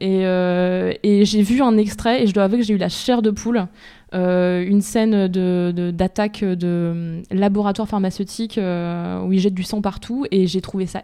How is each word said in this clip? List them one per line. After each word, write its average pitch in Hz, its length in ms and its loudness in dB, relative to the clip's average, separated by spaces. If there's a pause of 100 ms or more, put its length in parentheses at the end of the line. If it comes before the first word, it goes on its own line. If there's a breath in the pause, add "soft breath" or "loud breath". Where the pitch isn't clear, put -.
Et, 190 260 0
euh, 180 680 0 (100)
et 202 220 6
j'ai 208 180 2
vu 240 180 2
un 233 160 4
extrait 214 460 0
et 214 60 4
je 190 40 2
dois 202 120 4
avouer 208 140 2
que 233 60 0
j'ai 208 100 0
eu 196 40 2
la 180 100 -2
chair 240 320 0
de 214 120 2
poule. 214 340 -2 (480 loud breath)
Euh, 180 500 2
une 202 180 2
scène 208 440 2
de, 180 480 0
de, 175 160 -2
d'attaque 190 540 -2
de, 185 180 0
euh, 170 600 -2 (100)
laboratoire 202 560 0
pharmaceutique, 202 680 -4
euh, 175 680 -4
où 185 100 -2
ils 190 80 4
jettent 196 120 4
du 185 120 -6
sang 214 180 -4
partout 233 480 -6
et 185 160 4
j'ai 180 140 -2
trouvé 190 260 -6
ça 202 180 -10